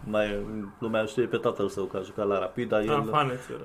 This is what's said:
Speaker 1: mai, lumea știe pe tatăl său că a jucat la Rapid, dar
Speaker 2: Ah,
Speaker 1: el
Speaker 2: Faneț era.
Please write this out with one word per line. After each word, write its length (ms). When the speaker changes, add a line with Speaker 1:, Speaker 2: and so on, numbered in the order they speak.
Speaker 1:
mai, 340
lumea 260
știe 200
pe 120
tatăl 320
său 160
că 120
a 40
jucat 260
la 120
Rapid, 300
dar 120
Speaker 2:
Ah, 60
Speaker 1:
el 240
Speaker 2:
Faneț 380
era. 160